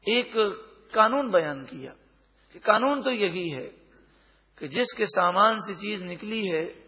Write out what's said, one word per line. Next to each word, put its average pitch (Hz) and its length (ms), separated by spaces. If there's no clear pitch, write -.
ایک 240 320
قانون 226 380
بیان 151 360
کیا 131 260
کہ 185 140
قانون 247 380
تو 262 100
یہی 185 420
ہے 127 140
کہ 160 120
جس 240 240
کے 214 140
سامان 196 520
سے 196 160
چیز 202 300
نکلی 208 400
ہے 165 180